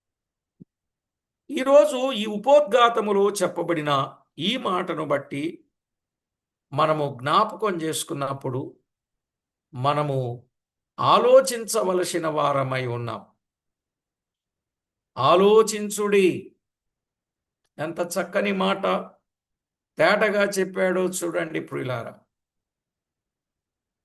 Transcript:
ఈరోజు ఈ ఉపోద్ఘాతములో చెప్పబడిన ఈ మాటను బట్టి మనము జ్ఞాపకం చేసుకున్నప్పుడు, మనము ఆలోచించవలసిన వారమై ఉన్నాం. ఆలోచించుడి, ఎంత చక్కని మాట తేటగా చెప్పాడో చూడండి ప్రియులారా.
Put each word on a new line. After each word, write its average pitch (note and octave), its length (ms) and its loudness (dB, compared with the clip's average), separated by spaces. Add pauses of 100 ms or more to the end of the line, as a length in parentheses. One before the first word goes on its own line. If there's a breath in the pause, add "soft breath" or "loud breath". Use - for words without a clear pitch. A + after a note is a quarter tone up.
(1500)
ఈరోజు C4+ 640 4
ఈ G#3+ 140 -4
ఉపోద్ఘాతములో G#3+ 1040 4
చెప్పబడిన D#3+ 880 -2 (220)
ఈ G3+ 180 -2
మాటను E3+ 480 -4
బట్టి C#3+ 600 -6 (1080)
మనము D3 480 0
జ్ఞాపకం F3 640 -2
చేసుకున్నప్పుడు, C#3 920 -6 (1000)
మనము C3+ 720 -4 (540)
ఆలోచించవలసిన G3 1300 2
వారమై C#3 600 -2
ఉన్నాం. A#2+ 400 -8 (1900)
ఆలోచించుడి, G3+ 1400 2 (1200)
ఎంత D#3+ 220 -8
చక్కని F#3+ 520 -4
మాట F#3+ 300 -2 (1160)
తేటగా G3+ 460 2
చెప్పాడో F#3 640 -2
చూడండి E3 540 -6
ప్రియులారా. B2+ 600 -8 (1800)